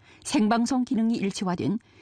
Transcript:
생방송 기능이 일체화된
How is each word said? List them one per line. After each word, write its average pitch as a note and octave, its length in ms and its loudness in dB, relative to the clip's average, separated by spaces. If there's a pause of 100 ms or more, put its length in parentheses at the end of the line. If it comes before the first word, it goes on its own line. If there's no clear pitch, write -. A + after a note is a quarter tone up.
(240)
생방송 A#3 640 2
기능이 A3+ 320 0
일체화된 F#3+ 600 -2 (240)